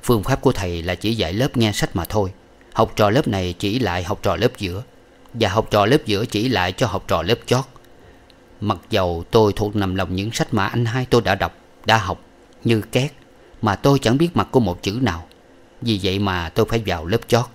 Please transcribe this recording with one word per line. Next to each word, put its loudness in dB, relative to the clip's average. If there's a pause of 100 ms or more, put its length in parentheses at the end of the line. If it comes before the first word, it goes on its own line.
(100)
Phương 4
pháp 0
của 4
thầy -4
là -2
chỉ -2
dạy -2
lớp -2
nghe 2
sách -4
mà -2
thôi. -2 (420)
Học 2
trò 4
lớp 2
này -2
chỉ -2
lại -2
học -6
trò 2
lớp 2 (100)
giữa, -8 (520)
và 2
học 0
trò 4
lớp 4 (100)
giữa 0
chỉ -2
lại 0
cho 0
học -4
trò 0
lớp 2 (120)
chót. 0 (960)
Mặc -4 (120)
dầu 0
tôi 6
thuộc -2
nằm -2
lòng -2
những -4
sách -4
mà 2
anh -2
hai -2
tôi 4
đã 2
đọc, -4 (280)
đã 4
học -4 (440)
như 2
két, -2 (500)
mà 2
tôi 4
chẳng 2
biết 0
mặt 0
của 4
một -2
chữ -4
nào. -4 (560)
Vì 0
vậy 0
mà -2
tôi 0
phải -2
vào -4
lớp 0
chót. 2 (100)